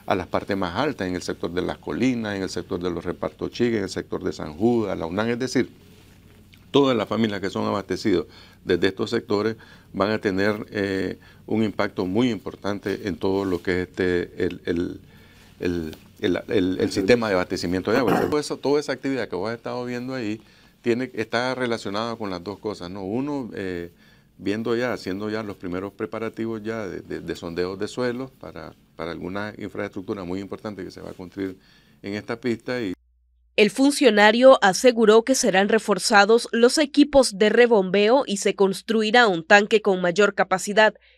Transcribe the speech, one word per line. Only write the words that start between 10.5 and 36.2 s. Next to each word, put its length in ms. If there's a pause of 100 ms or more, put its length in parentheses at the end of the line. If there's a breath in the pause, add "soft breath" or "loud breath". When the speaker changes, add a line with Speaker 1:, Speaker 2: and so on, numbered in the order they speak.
Speaker 1:
eh, 480 (260 soft breath)
un 160
impacto 440
muy 240
importante 760
en 100
todo 280
lo 180
que 200
es 60
este, 560
el, 200
el, 360 (600 soft breath)
el, 360 (220)
el, 300
el, 320
el 100
sistema 380
de 60
abastecimiento 580
de 60
agua. 220
Todo 200
eso, 160
toda 240
esa 100
actividad 380
que 80
vos 120
has 100
estado 260
viendo 280
ahí 280 (420 soft breath)
tiene, 320
está 400
relacionada 600
con 140
las 160
dos 140
cosas, 320
¿no? 140
Uno, 500
eh, 360 (460 soft breath)
viendo 400
ya, 160
haciendo 380
ya 120
los 140
primeros 380
preparativos 680
ya 240
de, 140
de, 200
de 160
sondeos 420
de 100
suelos 440
para, 420 (200)
para 180
alguna 440
infraestructura 680
muy 160
importante 440
que 60
se 100
va 120
a 20
construir 420 (460 soft breath)
en 100
esta 260
pista 440
y 100 (640)
Speaker 2:
El 140
funcionario 920
aseguró 600
que 120
serán 360
reforzados 840